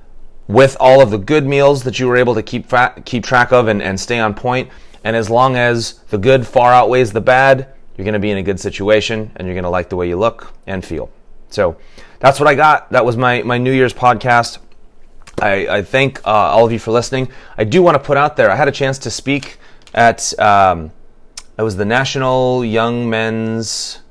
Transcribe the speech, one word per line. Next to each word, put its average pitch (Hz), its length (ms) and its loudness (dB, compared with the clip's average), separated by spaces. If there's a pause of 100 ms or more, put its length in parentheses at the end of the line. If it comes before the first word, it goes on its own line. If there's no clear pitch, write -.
(480)
with 131 340 4
all 131 180 8
of 123 120 6
the 107 60 -2
good 143 280 0
meals 139 380 2
that 120 140 -6
you 127 100 -2
were 123 100 2
able 123 180 2
to 107 80 -4
keep 123 220 -10
fa-, 123 280 2 (120)
keep 117 180 -6
track 123 300 2
of 120 160 4
and, 104 120 0
and 95 160 -6
stay 120 220 -6
on 110 140 -2
point. 127 360 -6 (360)
And 113 100 -2
as 110 140 -2
long 127 260 2
as 120 380 -2 (160)
the 107 80 -2
good 120 280 2
far 123 280 2
outweighs 123 400 4
the 113 80 -2
bad, 131 520 2 (220)
you're 95 100 -8
gonna 107 140 -2
be 104 120 -2
in 101 60 -2
a 95 60 -6
good 95 160 -4
situation 104 760 -2
and 92 120 -10
you're 90 80 -6
gonna 90 140 -6
like 90 200 -4
the 95 60 -8
way 87 140 -2
you 87 80 -4
look 113 360 -4 (140)
and 95 160 -8
feel. 73 260 -10 (400)
So 90 280 -2 (420)
that's 135 200 2
what 147 80 2
I 151 80 4
got. 151 360 2
That 123 140 2
was 120 120 -2
my, 123 260 0
my 120 140 -2
New 127 160 -2
Year's 127 200 2
podcast. 120 680 0 (840)
I, 98 260 -2
I 101 160 -2
thank, 131 420 -2
uh, - 40 -4
all 104 360 2
of 113 60 0
you 113 80 -4
for 113 120 -8
listening. 123 380 -2 (280)
I 110 60 0
do 110 180 2
wanna 165 180 4
put 143 180 -2
out 147 180 0
there, 110 160 2
I 98 40 0
had 143 120 0
a 139 40 0
chance 135 280 -4
to 120 120 -10
speak - 460 -8 (360)
at, - 460 0
um, 95 520 2 (680)
it 107 40 -4
was 107 160 -4
the 101 80 -4
National 127 800 -2
Young 117 440 -2
Men's 113 920 -6 (120)